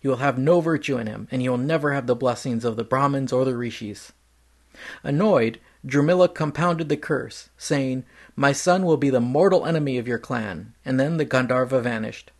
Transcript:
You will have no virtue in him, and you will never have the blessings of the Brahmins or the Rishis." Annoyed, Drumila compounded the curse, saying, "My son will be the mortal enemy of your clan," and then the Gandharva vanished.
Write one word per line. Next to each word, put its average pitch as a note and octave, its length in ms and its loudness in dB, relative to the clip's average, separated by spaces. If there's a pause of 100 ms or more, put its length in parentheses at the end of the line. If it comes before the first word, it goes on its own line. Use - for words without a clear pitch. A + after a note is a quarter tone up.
You C3+ 80 -2
will B2+ 80 0
have B2+ 220 0
no E3 200 4
virtue D3+ 380 -2
in A2+ 80 -4
him, G#2+ 240 -10
and B2+ 140 -2
you B2+ 80 0
will B2 80 0
never D3 340 0
have C3 140 -4
the B2 80 2
blessings A#2+ 500 -2
of A2 120 -2
the A2+ 60 -4
Brahmins C3+ 480 0
or C3 140 2
the B2+ 100 -2
Rishis." A2+ 560 -8 (920)
Annoyed, C#3+ 560 2 (260)
Drumila D#3+ 480 4
compounded D#3+ 560 -2
the D3+ 80 0
curse, - 520 -6 (100)
saying, C3 460 -2 (300)
"My C#3 180 2
son F3+ 320 2
will D#3+ 120 4
be C#3 140 2
the B2 100 4
mortal D#3+ 460 4
enemy C#3+ 320 0
of A2+ 80 -6
your A#2+ 100 -2
clan," A2 560 -8 (100)
and C3 160 0
then D#3 180 0
the D3+ 100 0
Gandharva B2+ 520 0
vanished. A2+ 600 -6